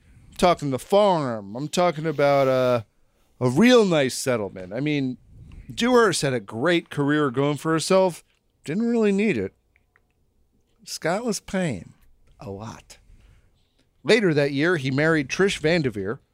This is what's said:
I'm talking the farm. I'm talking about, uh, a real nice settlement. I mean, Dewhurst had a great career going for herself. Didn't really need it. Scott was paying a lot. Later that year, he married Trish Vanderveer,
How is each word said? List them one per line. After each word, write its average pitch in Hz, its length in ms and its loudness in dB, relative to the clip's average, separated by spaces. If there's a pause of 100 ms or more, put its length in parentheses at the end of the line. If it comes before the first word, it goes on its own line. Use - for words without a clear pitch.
(300)
I'm - 60 -20
talking 165 340 2
the 127 80 -4
farm. 135 760 0
I'm 147 120 -8
talking 165 380 -2
about, 143 400 2
uh, 127 360 2 (580)
a 123 80 0
real 220 380 6
nice 147 280 0
settlement. 101 580 -4
I 117 80 -6
mean, 143 360 -2 (580)
Dewhurst 233 480 2
had 139 120 0
a 120 60 -4
great 139 500 -2
career 143 400 0
going 139 260 -2
for 160 160 -4
herself. 185 500 0 (420)
Didn't 202 240 -4
really 226 240 2
need 196 260 0
it. 190 160 -6 (1300)
Scott 190 400 -4
was 220 160 -4
paying 165 540 -6 (440)
a 113 120 -14
lot. 98 480 -16 (1040)
Later 196 300 4
that 143 180 2
year, 160 240 0
he 135 160 -4
married 151 360 2
Trish 196 300 0
Vanderveer, 131 640 -2 (140)